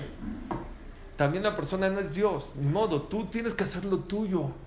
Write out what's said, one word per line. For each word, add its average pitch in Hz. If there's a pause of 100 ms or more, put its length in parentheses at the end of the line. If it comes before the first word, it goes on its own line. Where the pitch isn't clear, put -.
(1160)
También 151
la 208
persona 190
no 196
es 165
Dios, 185
ni 139
modo, 170
tú 220
tienes 233
que 202
hacer 185
lo 196
tuyo". 185 (160)